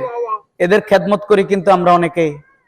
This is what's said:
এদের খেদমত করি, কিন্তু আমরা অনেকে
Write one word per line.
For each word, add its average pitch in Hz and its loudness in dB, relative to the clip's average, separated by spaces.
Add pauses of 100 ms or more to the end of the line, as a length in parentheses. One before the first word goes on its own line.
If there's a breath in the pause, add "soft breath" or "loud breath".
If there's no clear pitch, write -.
(580)
এদের 185 2
খেদমত 202 0
করি, 196 4
কিন্তু 196 -2
আমরা 175 4
অনেকে 165 0 (300)